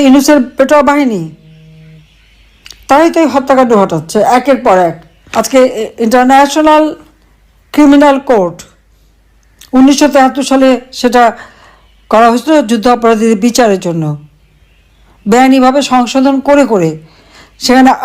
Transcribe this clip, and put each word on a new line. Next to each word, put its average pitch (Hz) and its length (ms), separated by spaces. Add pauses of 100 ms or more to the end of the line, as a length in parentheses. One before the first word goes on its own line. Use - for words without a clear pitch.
ইউনূসের 285 320 (180)
পেটোয়া 285 340
বাহিনী, 262 300 (1700)
তারাই 311 260
তো 339 100
এই 269 100
হত্যাকাণ্ড 262 380 (100)
ঘটাচ্ছে 185 360 (200)
একের 262 260
পর 202 120 (120)
এক। 160 80 (420)
আজকে 240 200 (460)
ইন্টারন্যাশনাল 277 800 (880)
ক্রিমিনাল 285 420 (140)
কোর্ট 185 260 (1160)
উনিশশো 277 420
তেহাত্তর 262 360
সালে 269 180 (320)
সেটা 247 220 (880)
করা 220 200
হয়েছিল 240 220 (180)
যুদ্ধ 226 160 (100)
অপরাধীদের 226 500
বিচারের 214 400
জন্য, 165 180 (1200)
বেআইনিভাবে 262 540 (120)
সংশোধন 262 440 (120)
করে 285 240
করে 170 180 (760)
সেখানে 262 260 (140)